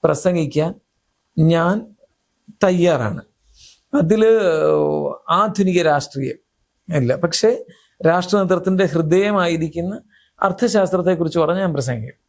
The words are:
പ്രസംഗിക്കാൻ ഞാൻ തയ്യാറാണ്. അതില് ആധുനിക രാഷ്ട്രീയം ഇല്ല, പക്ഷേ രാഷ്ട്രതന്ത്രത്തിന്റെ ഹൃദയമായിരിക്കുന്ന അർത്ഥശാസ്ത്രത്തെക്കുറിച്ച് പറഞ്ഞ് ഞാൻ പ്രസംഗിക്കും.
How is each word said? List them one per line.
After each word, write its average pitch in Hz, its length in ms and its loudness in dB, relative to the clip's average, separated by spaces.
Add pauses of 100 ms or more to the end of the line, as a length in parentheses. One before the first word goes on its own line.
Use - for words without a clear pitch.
പ്രസംഗിക്കാൻ 160 680 -2 (640)
ഞാൻ 165 560 0 (680)
തയ്യാറാണ്. 165 580 0 (720)
അതില് 220 460 4 (920)
ആധുനിക 185 520 0
രാഷ്ട്രീയം 139 540 -2 (600)
ഇല്ല, 127 200 0
പക്ഷേ 214 480 0 (420)
രാഷ്ട്രതന്ത്രത്തിന്റെ 185 760 0
ഹൃദയമായിരിക്കുന്ന 170 1160 0 (420)
അർത്ഥശാസ്ത്രത്തെക്കുറിച്ച് 180 960 0
പറഞ്ഞ് 170 220 0
ഞാൻ 175 140 -2
പ്രസംഗിക്കും. 120 400 -6 (140)